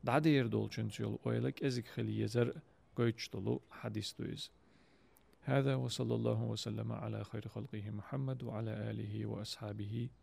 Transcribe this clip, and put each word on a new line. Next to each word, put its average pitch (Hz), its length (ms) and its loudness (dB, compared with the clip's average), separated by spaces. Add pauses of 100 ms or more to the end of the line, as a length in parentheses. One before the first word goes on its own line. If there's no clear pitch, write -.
دعدير 135 440 6
دول 107 220 2
چنچ 110 300 -4
يول 110 260 0
ويلك، 120 380 0
إزك 123 240 0
خل 110 220 -2
يزر، 110 440 2 (460)
گويچ 117 340 2
دلو 110 280 0 (100)
حديث 110 480 -4
دويز. - 320 -6 (880)
هذا 135 340 4
وصلى 120 400 0
الله 117 280 2
وسلم 113 480 -2
على 110 320 -4
خير 104 240 -8
خلقه 104 420 -6
محمد 127 540 -4
وعلى 110 280 -2
آله 107 540 -2
وأصحابه 107 840 -4 (140)